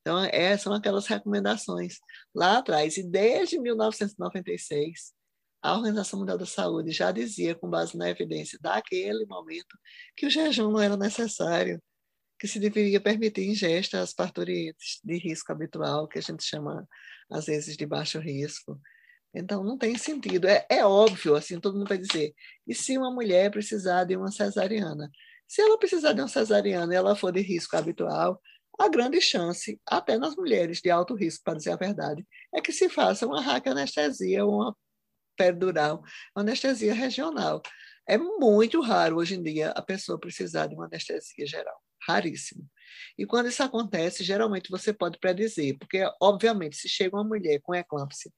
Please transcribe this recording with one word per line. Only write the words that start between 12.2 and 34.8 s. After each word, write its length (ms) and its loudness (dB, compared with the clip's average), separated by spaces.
que 80 -6
se 120 -6
deveria 420 2
permitir 480 0
ingesta 500 0
às 140 -4
parturientes 920 -4
de 140 -4
risco 340 -6
habitual, 560 -4
que 120 -8
a 20 -6
gente 220 -8
chama, 440 -8
às 160 -6
vezes, 280 -4
de 120 -6
baixo 320 -4
risco. 600 -8
Então, 300 -6
não 120 -2
tem 220 -2
sentido. 500 0
É, 220 6
é 160 4
óbvio, 480 6
assim, 260 0
todo 200 -2
mundo 80 -2
vai 100 0
dizer, 380 -2
"E 80 -4
se 200 -2
uma 160 0
mulher 380 4
precisar 540 0
de 120 0
uma 160 -4
cesariana?" 800 -2
Se 160 2
ela 160 8
precisar 340 4
de 80 0
uma 60 -2
cesariana 680 2
e 40 4
ela 180 6
for 160 0
de 100 2
risco 340 -2
habitual, 640 0
a 100 6
grande 320 4
chance, 680 0
até 320 2
nas 180 -2
mulheres 440 0
de 120 2
alto 240 2
risco, 280 -4
para 140 -2
dizer 140 -4
a 40 0
verdade, 480 -4
é 80 0
que 100 -4
se 160 4
faça 380 2
uma 160 -2
raquianestesia 1040 0
ou 80 2
uma 240 -2